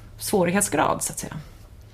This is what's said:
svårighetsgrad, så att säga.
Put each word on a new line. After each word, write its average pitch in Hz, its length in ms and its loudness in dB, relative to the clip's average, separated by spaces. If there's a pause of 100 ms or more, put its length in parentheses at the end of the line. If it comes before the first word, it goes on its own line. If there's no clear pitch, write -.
(180)
svårighetsgrad, 180 840 2
så - 100 -4
att - 60 -12
säga. - 180 -8 (580)